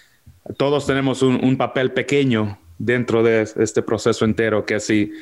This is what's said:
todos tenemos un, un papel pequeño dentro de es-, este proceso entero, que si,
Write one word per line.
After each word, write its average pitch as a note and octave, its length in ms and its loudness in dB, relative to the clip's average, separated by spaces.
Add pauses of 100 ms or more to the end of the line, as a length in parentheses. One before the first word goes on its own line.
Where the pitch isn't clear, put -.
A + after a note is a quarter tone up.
(580)
todos C#3 300 0
tenemos C3+ 340 0
un, B2+ 220 2
un C3 140 2
papel B2+ 340 -2
pequeño B2+ 640 0 (220)
dentro A#2 420 0
de A2+ 220 4
es-, G#2+ 140 -6
este A2 260 0
proceso A2+ 420 0
entero, A2 400 0
que G#2+ 140 -2
si, G#2 320 0 (100)